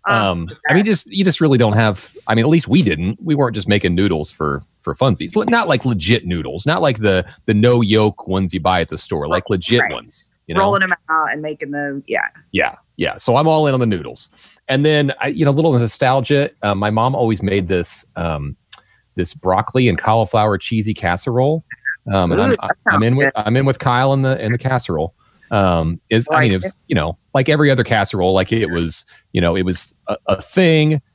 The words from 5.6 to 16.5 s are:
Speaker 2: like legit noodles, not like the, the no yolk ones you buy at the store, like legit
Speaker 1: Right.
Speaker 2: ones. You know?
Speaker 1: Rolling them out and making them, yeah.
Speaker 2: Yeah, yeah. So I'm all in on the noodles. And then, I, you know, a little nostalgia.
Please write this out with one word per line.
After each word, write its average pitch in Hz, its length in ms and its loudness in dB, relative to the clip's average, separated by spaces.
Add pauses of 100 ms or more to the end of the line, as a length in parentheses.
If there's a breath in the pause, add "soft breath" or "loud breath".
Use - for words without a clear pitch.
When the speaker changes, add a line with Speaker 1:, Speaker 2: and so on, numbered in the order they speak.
Speaker 2:
like 143 180 0
legit 113 400 0
noodles, 85 400 -6
not 165 160 0
like 139 160 2
the, 98 260 2 (220 loud breath)
the 113 80 2
no 117 280 4
yolk 107 460 0
ones 95 240 -2
you 92 100 -4
buy 90 200 2
at 80 80 -4
the 78 80 -8
store, 76 300 -6
like 87 240 -2
legit 107 300 0
Speaker 1:
Right. 92 120 -2
Speaker 2:
ones. - 380 -14 (160)
You 165 80 -8
know? 190 60 2
Speaker 1:
Rolling 196 200 2
them 185 100 -2 (160)
out 160 240 -2
and 147 120 -8
making 156 260 -10
them, 143 380 -6
yeah. - 180 -4 (260)
Speaker 2:
Yeah, 76 260 -4 (200)
yeah. - 200 -4
So 120 200 0
I'm 151 100 2
all 156 200 2
in 135 80 2
on 131 40 0
the 123 60 0
noodles. 78 440 -6 (380 soft breath)
And 135 160 0
then, 147 380 2
I, 120 60 -2
you 143 180 0
know, 143 60 4
a - 20 2
little 160 240 2
nostalgia. 131 720 0 (140)